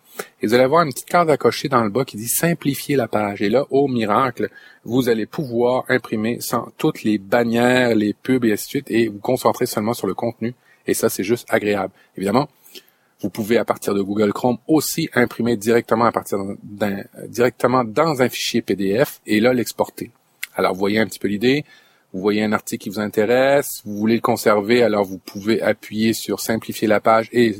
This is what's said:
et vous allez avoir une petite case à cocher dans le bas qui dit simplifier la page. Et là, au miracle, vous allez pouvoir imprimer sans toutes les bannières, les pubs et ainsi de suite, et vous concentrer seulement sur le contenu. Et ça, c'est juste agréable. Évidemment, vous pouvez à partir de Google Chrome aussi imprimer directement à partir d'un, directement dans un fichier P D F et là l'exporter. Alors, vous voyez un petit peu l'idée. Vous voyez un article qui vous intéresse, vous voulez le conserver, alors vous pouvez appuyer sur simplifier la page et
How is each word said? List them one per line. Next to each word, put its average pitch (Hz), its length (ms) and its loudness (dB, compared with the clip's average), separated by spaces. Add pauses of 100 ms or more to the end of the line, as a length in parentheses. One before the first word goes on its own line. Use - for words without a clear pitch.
(400)
et - 60 -2
vous 107 80 0
allez 123 120 6
avoir 160 180 4
une 147 80 -2
petite - 180 -12
case 175 180 2
à 147 80 4
cocher - 320 0
dans 127 160 2
le 107 60 -2
bas 123 160 -2
qui - 120 -12
dit 110 100 -8
simplifier 147 680 -2
la 120 120 0
page. 104 340 -2
Et 101 80 0
là, 131 220 2
au 139 160 4
miracle, 113 600 0 (340)
vous 120 260 2
allez 110 160 0
pouvoir 123 640 -2
imprimer 120 520 -2
sans - 260 -4 (100)
toutes - 240 -2
les 107 160 2
bannières, 120 800 2
les 104 180 2
pubs 127 320 0
et 113 60 4
ainsi 101 140 -4
de - 40 -14
suite, 139 220 -6
et 113 160 2
vous 101 100 -8
concentrer 123 480 0
seulement 113 300 -2
sur - 100 -6
le 92 80 -2
contenu. 117 400 -6 (320)
Et 98 80 0
ça, - 160 0
c'est - 140 -4
juste 117 260 -2
agréable. 101 440 -2 (240)
Évidemment, 104 320 0 (720)
vous 104 100 -4
pouvez 113 260 0
à 104 80 0
partir 101 300 -2
de 101 80 2
Google 104 280 0
Chrome 123 260 0 (100)
aussi 156 480 0
imprimer 120 420 0
directement 113 480 2
à 110 60 2
partir 101 260 -4 (240)
d'un, 101 400 -6 (260)
directement 123 560 2
dans 131 380 0
un 120 80 4
fichier - 320 -2
P - 140 -2
D 98 280 0
F - 220 -4
et 107 140 2
là 123 140 4
l'exporter. - 580 -4 (420)
Alors, 92 200 0
vous 92 60 -6
voyez 104 200 0
un 107 80 0
petit - 100 -12
peu 98 120 -4
l'idée. 123 360 0 (480)
Vous 95 60 -8
voyez 104 240 0
un 104 80 0
article - 320 -4
qui 110 60 -10
vous 98 100 -6
intéresse, 123 840 0
vous 104 100 -8
voulez 110 200 2
le 113 60 0
conserver, 113 600 2
alors 104 220 2
vous 92 120 -8
pouvez 101 440 -4
appuyer 107 500 -2
sur 104 300 -6
simplifier 113 440 -4
la 104 140 2
page 113 320 2
et 120 280 4